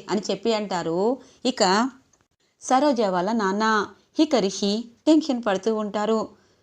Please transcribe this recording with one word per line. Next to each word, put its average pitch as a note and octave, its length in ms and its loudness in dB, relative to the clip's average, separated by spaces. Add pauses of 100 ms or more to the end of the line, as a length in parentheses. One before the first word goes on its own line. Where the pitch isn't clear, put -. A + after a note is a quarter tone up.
అని G3+ 160 -2
చెప్పి G#3+ 300 -2
అంటారు. F3+ 460 -4 (440)
ఇక B3 180 0 (1000)
సరోజ C4 460 2
వాళ్ళ F3+ 240 0
నాన్న, G#3 320 0 (540)
ఇక D#4 180 2
రిషి G3+ 360 0 (300)
టెన్షన్ C#4+ 400 2
పడుతూ G3+ 320 -2
ఉంటారు. G#3+ 460 -2 (420)